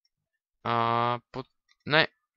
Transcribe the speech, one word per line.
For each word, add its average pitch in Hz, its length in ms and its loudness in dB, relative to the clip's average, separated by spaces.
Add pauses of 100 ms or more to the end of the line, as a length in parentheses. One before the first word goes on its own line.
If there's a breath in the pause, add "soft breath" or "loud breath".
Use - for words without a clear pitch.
(640)
A 117 540 0 (140)
po-, 131 120 -10 (420)
ne, 156 220 2 (300)